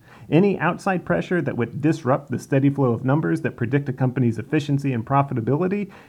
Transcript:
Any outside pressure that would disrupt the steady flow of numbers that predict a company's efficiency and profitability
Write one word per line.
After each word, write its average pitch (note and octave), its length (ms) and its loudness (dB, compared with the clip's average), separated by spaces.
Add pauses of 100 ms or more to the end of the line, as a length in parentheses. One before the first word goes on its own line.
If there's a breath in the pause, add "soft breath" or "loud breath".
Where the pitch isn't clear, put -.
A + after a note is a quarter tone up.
(300 loud breath)
Any F#3 300 4
outside F3 460 -2
pressure E3+ 360 0
that C#3 140 -4
would A#2 240 -2
disrupt D3 500 0
the A#2 80 -2
steady C#3 320 2
flow C#3 220 2
of A#2 140 -2
numbers D#3 360 0
that - 140 -4
predict C#3+ 320 -2
a B2+ 60 -4
company's B2 440 0
efficiency C#3 540 -2
and A#2 140 -4
profitability C#3 840 0 (200 loud breath)